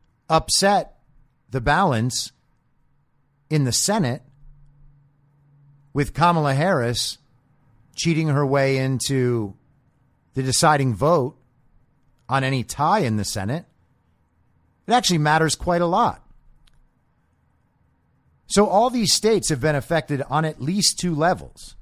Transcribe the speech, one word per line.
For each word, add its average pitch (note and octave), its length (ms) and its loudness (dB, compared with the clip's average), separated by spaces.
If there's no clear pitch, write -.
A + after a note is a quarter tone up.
upset F3+ 680 0
the B2+ 100 -4
balance C3 720 0
in D3+ 160 2
the B2 80 -2
Senate, D#3 500 -2
with C3+ 220 -2
Kamala D#3 400 2
Harris C3+ 640 -2
cheating D#3+ 320 0
her D3 180 2
way C3+ 340 2
into B2 760 -2
the C3+ 100 -4
deciding C3+ 520 2
vote C#3+ 420 0
on C3+ 140 -2
any C3 220 -2
tie E3+ 360 0
in A2 180 -2
the G2+ 60 -4
Senate, G#2+ 420 -6
it A3 40 0
actually F3+ 260 2
matters D3+ 360 2
quite F3 260 -2
a F3 60 0
lot. F#3+ 400 -2
So G3+ 200 2
all G#3 240 2
these A#3 240 0
states G#3+ 360 0
have C#3 100 -2
been D3 160 0
affected D3 520 -4
on D3+ 160 -2
at D#3 160 -6
least F3 380 -2
two F3 160 -2
levels. D3+ 680 -4